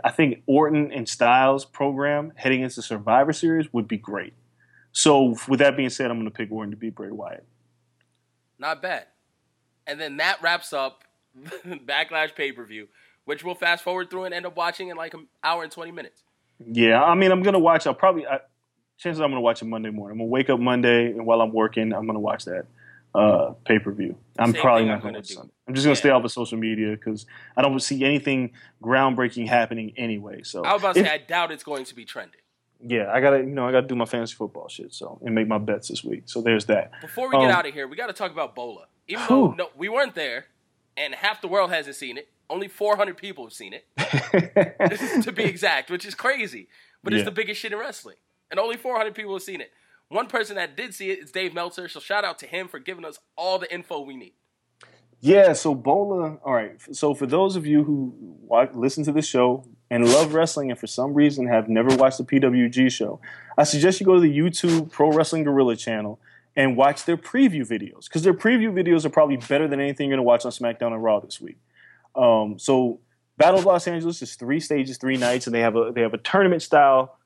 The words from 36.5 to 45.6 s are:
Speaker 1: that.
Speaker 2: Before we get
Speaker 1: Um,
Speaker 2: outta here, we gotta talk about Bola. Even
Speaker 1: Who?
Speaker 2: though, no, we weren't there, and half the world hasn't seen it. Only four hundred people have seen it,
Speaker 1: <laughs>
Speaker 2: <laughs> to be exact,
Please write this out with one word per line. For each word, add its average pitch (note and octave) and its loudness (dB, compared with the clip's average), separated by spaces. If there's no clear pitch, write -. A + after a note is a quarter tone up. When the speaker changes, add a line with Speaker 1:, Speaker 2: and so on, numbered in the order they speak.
Speaker 1:
that. G#2 0
Speaker 2:
Before B3 -8
we C4 2
get C3 6
Speaker 1:
Um, - -
Speaker 2:
outta D#3 -4
here, C#3 -10
we D3+ -18
gotta A3+ -8
talk F#3 -8
about D3+ -8
Bola. A#2+ -14
Even G#3+ -8
Speaker 1:
Who? A#3+ 4
Speaker 2:
though, F3+ -4
no, - -12
we F3 -6
weren't A#3+ -2
there, C3 -8
and C#3 -8
half G#3 -4
the F#3+ -8
world F#3 0
hasn't C#3+ -6
seen B2+ -12
it. - -18
Only F#3+ -8
four G#3 0
hundred G3+ -2
people F#3 -14
have A2 -20
seen G2 -18
it, - -18
Speaker 1:
<laughs> F#3+ 0
Speaker 2:
<laughs> - -
to A3+ -6
be G#3+ -2
exact, E3+ -2